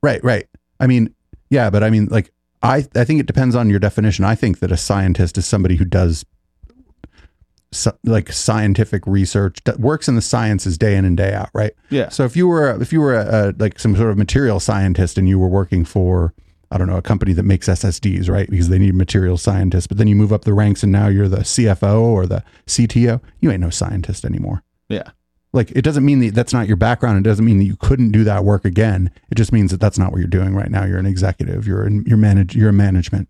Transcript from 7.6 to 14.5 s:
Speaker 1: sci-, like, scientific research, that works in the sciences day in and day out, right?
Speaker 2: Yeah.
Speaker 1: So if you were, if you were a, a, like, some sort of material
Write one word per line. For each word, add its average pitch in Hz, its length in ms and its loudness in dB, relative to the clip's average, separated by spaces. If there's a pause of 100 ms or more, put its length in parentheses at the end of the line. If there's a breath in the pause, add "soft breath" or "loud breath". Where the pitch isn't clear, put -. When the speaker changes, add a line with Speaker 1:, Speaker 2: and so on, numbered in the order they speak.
Speaker 1:
sci-, - 180 -2 (140)
like, 110 260 0
scientific 107 720 -2
research, 98 600 -2
that - 120 -2
works 147 300 -2
in 131 80 2
the 113 60 0
sciences 104 560 -2
day 104 180 0
in 98 80 2
and 90 140 2
day 95 160 -2
out, 98 200 -8
right? 107 200 -4 (160)
Speaker 2:
Yeah. 135 180 -2
Speaker 1:
So - 160 -4
if 120 140 -4
you 180 100 2
were, 147 340 0
if 120 120 -6
you 160 80 2
were 139 120 2
a, 107 360 0
a, 95 100 -6
like, 107 180 -2
some 107 160 0
sort 110 160 2
of 98 80 -2
material 107 440 0